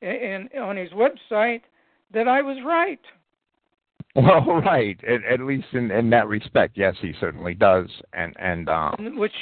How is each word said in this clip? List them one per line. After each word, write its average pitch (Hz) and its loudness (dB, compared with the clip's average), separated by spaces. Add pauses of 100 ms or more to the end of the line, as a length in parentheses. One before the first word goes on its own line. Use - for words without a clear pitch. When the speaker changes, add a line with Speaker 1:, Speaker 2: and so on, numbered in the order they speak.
Speaker 1:
in, 202 -8
in, 269 -10
on 202 -8
his 185 -10
website 233 0 (520)
that 226 0
I 262 4
was 269 -4
right. 339 -2 (1160)
Speaker 2:
Well, 165 6
<laughs> - -4
right. 117 2
At, 113 0
at 123 0
least 135 -4
in, 123 -2
in 113 0
that 110 4
respect, 107 0
yes, 95 0
he 87 -8
certainly 85 -6
does. 92 4 (240)
And, 85 -8
and, 85 -4
um, 80 -2
Speaker 1:
And 233 -10
which 214 -2